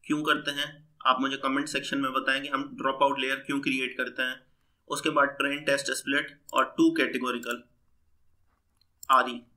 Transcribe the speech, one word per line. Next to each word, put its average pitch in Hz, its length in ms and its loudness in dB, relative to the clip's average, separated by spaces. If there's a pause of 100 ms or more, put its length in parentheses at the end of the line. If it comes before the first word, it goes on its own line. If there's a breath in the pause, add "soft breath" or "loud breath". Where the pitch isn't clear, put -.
क्यों 151 200 -2
करते 143 280 0
हैं 143 180 -4 (360)
आप 131 160 4
मुझे 135 160 -2
comment 139 320 0
सेक्शन 139 280 -4
में 135 160 -2
बताएं 131 280 0
कि 143 60 -10
हम 139 300 -4
drop 135 260 2
out 139 160 4
layer 135 280 -2
क्यों 139 140 0
create 131 360 -2
करते 127 260 -4
हैं। 127 160 -6 (500)
उसके 143 220 0
बाद 139 260 4
train 139 280 0
test 139 280 2
split 147 440 -2 (160)
और 131 240 2
टू 165 160 8
categorical 120 720 -2 (1500)
आरई 123 320 4 (160)